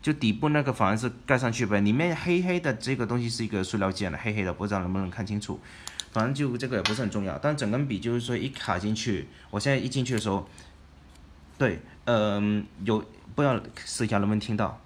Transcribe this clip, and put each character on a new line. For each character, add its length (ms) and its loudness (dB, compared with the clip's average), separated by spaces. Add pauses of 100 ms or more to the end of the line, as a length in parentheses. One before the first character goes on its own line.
就 120 0
底 200 2
部 180 2
那 120 4
个 100 0
反 160 4
而 80 4
是 140 0 (160)
盖 100 4
上 140 2
去 160 0
呗。 140 4
里 120 4
面 220 2
黑 280 2
黑 180 2
的 140 0
这 200 -2
个 100 -2
东 160 0
西 80 -2
是 160 -2
一 40 -2
个 160 0
塑 140 -2
料 120 2
件， 220 -2
黑 200 -4
黑 120 0
的， 80 -2
不 160 -4
知 40 -2
道 60 0
能 140 -2
不 80 0
能 100 -2
看 160 -6
清 140 -2
楚。 180 -6 (520)
反 140 2
正 100 0
就 220 0
这 100 -4
个 100 0
也 60 2
不 120 2
是 80 -2
很 80 0
重 120 -2
要， 140 -4
但 180 0
整 160 -2
根 160 0
笔 140 -2
就 140 0
是 60 2
说 140 -2
一 140 -2
卡 300 -2
进 160 0
去， 340 -2 (220)
我 100 -2
现 100 0
在 60 4
一 100 -2
进 160 -2
去 120 0
的 40 2
时 80 -2
候， 220 0 (1080)
对， 220 2 (260)
嗯， 600 2 (160)
有， 160 2 (360)
不 80 0
知 40 4
道 140 2 (240)
试 220 -2
一 20 0
下 80 2
能 100 2
不 80 2
能 60 2
听 160 -4
到 300 -2